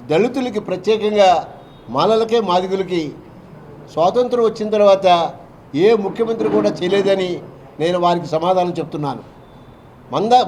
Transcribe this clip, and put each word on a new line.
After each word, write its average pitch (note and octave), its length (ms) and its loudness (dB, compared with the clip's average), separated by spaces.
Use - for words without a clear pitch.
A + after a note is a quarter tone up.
దళితులకి, A3+ 580 -2
ప్రత్యేకంగా G#3 640 2
మాలలకే, A3 420 2
మాదిగులకి F#3 520 -2
స్వాతంత్రం A#3 560 0
వచ్చిన G#3+ 280 -4
తర్వాత G3 300 4
ఏ G#3 40 6
ముఖ్యమంత్రి A3 520 -4
కూడా - 220 2
చేయలేదని F#3+ 520 0
నేను F3 220 0
వారికి F3 300 0
సమాధానం F3 440 0
చెప్తున్నాను. D3 440 -8
మంద-, A3 340 2